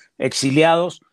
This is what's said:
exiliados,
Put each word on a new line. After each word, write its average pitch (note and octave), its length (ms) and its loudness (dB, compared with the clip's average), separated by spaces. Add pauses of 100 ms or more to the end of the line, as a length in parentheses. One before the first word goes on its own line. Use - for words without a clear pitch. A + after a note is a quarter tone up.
(160)
exiliados, D#3 840 0 (120)